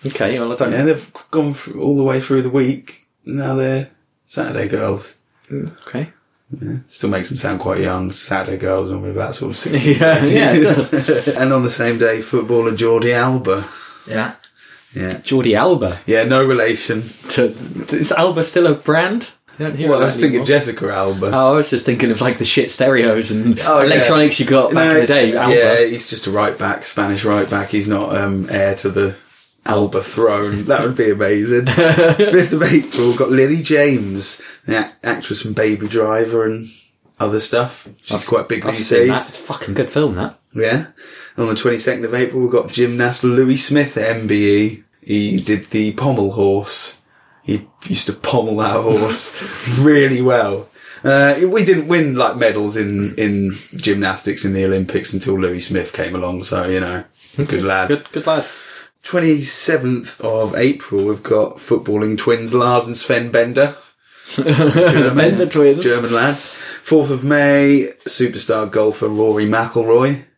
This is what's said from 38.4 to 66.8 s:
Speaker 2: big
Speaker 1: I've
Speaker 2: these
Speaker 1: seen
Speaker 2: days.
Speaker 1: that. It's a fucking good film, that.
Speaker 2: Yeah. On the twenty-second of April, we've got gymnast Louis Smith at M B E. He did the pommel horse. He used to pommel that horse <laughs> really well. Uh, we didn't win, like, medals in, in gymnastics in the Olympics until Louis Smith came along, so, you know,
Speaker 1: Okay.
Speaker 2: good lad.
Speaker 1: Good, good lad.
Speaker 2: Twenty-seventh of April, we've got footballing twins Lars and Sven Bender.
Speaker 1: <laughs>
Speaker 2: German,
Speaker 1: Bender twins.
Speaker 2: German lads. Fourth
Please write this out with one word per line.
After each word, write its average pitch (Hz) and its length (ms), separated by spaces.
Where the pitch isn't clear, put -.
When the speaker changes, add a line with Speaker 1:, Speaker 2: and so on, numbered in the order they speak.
Speaker 2:
big 113 160
Speaker 1:
I've 110 120
Speaker 2:
these 113 100
Speaker 1:
seen 120 120
Speaker 2:
days. 123 100
Speaker 1:
that. 123 200
It's - 80
a - 60
fucking - 320
good 127 160
film, 139 240
that. - 240
Speaker 2:
Yeah. 113 320
On 117 100
the 107 80
twenty-second 117 480
of 113 120
April, 127 260
we've 123 100
got 123 200
gymnast 120 520
Louis 127 340
Smith 143 400
at 113 200
M 110 100
B 104 380
E. 107 180
He 104 380
did 101 300
the 107 240
pommel 113 380
horse. 101 640
He 101 240
used - 200
to 101 60
pommel 110 440
that 107 240
horse - 840
<laughs> 123 120
really 139 420
well. 113 480
Uh, 139 320
we 196 180
didn't 165 220
win, 156 280
like, 120 220
medals 107 400
in, 101 380
in 101 360
gymnastics 98 720
in 98 80
the 95 120
Olympics 95 480
until 98 260
Louis 90 220
Smith 90 320
came 90 220
along, 90 280
so, 92 240
you 92 120
know, 90 240
Speaker 1:
Okay. 139 180
Speaker 2:
good 92 60
lad. 95 240
Speaker 1:
Good, - 240
good 151 160
lad. 156 180
Speaker 2:
Twenty-seventh 143 1200
of 110 340
April, 120 500
we've 104 180
got - 340
footballing 107 600
twins 113 360
Lars 120 340
and 117 80
Sven 120 360
Bender. 123 440
Speaker 1:
<laughs> - 260
Speaker 2:
German, 147 920
Speaker 1:
Bender 180 300
twins. 147 360
Speaker 2:
German 120 300
lads. 139 360
Fourth - 640